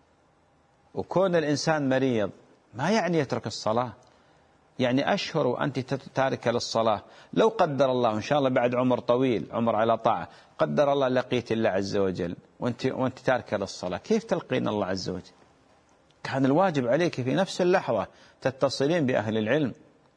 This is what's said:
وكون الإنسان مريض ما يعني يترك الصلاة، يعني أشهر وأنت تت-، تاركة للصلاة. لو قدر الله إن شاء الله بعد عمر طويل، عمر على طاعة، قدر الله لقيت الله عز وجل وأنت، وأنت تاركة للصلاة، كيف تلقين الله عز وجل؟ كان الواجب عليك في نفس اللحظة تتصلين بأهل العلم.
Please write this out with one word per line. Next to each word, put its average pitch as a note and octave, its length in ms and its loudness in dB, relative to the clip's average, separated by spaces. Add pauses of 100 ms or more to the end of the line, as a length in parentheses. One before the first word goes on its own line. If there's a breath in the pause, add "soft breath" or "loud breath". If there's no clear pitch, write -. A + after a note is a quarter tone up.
(920)
وكون F3+ 420 0
الإنسان D3 540 0
مريض B2+ 400 2 (440)
ما C3+ 160 -4
يعني F3+ 280 2
يترك B2+ 300 -2
الصلاة، A2 460 -2 (840 soft breath)
يعني C3 340 2
أشهر D#3 340 -2
وأنت C3 320 -2
تت-، B2+ 360 -6
تاركة C3 360 0
للصلاة. A2+ 520 0 (300 loud breath)
لو A3 140 4
قدر C#3+ 440 2
الله A#2+ 220 2
إن G#2+ 80 -2
شاء C#3+ 180 0
الله C3 100 2
بعد B2 260 2
عمر B2 240 2
طويل، B2 520 2
عمر A#2 240 0
على A2+ 220 2
طاعة، F#2+ 320 0 (300 loud breath)
قدر D3 340 2
الله C#3 140 2
لقيت B2+ 440 0
الله A2+ 180 2
عز G2 280 -2
وجل F#2 380 0 (240)
وأنت، A#2+ 260 -4
وأنت B2+ 340 -2
تاركة A2+ 380 -2
للصلاة، F2+ 400 -6
كيف A3 260 -2
تلقين C3 440 -2
الله G#2 180 -2
عز F#2+ 240 -4
وجل؟ F#2 220 -8 (920)
كان C3+ 220 0
الواجب C#3+ 420 2
عليك D#3 340 2
في C3 140 -2
نفس F#3 260 0
اللحظة E3+ 460 2 (340 loud breath)
تتصلين C#3 640 0
بأهل A2+ 320 0
العلم. A#2 360 0 (440)